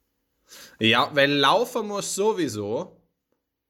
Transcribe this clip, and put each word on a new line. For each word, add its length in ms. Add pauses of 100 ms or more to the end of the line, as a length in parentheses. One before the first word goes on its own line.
(800)
Ja, 340
weil 180
laufen 540
muss 280
sowieso, 840 (720)